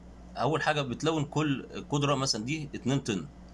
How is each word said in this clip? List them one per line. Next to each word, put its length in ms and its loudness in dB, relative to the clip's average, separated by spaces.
اول 260 2
حاجه 200 4
بتلون 420 0
كل 420 0
قدره، 240 4
مثلا 300 0
دي 300 -4
اتنين 260 2
طن، 260 -2